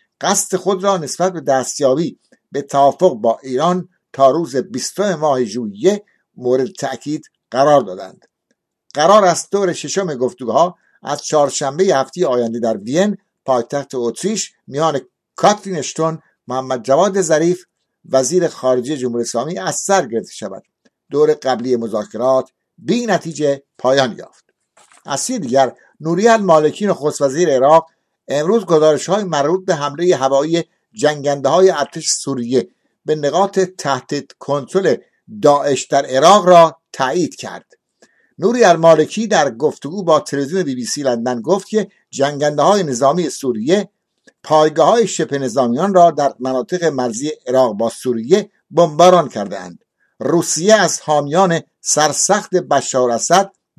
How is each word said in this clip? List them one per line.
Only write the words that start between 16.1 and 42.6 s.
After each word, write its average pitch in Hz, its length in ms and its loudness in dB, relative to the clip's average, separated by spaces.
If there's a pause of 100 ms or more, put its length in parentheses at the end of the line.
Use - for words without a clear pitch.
محمد 131 340 -4
جواد 180 380 2
ظریف، 165 440 0 (460)
وزیر 139 380 0
خارجه 127 480 -2
جمهوری 120 260 -4
اسلامی، 135 360 -6
از 185 180 -6
سر 190 300 0
گرفته 110 260 -8
شود. - 300 -14 (480)
دور 151 240 2
قبلی 127 420 -2
مذاکرات 117 720 -2 (280)
بی 220 280 -4
نتیجه 151 560 -2 (160)
پایان 131 400 0
یافت. - 260 -20 (640)
از 151 140 -6
سوی 254 180 -6
دیگر، 127 360 0 (260)
نوری 170 280 0
المالکی، 185 580 2
نخست 147 360 -2
وزیر 147 280 0
عراق، 143 360 4 (420)
امروز 175 360 0
گزارش‌های 160 600 2
مربوط 165 400 -2
به 185 100 0
حمله 147 420 -2
هوایی 139 480 0 (280)
جنگنده‌های 143 800 0
ارتش 156 380 -6
سوریه 123 600 -2 (360)
به 156 100 -2
نقاط 156 440 -2
تحت 147 800 -4
کنترل 143 580 -2 (460)
داعش 143 420 2
در 143 220 0
عراق 165 400 4
را 170 300 8 (160)
تایید 143 440 -4
کرد. 95 360 -16 (640)
نوری 233 260 2
المالکی 165 640 4
در 160 240 0
گفتگو 143 520 -4
با 160 180 2
تلویزیون 143 420 -4
بی 139 120 -4
بی 123 100 -8
سی 143 180 -8
لندن 123 380 -2
گفت 175 280 -2
که 208 200 -2 (220)
جنگنده‌های 147 720 0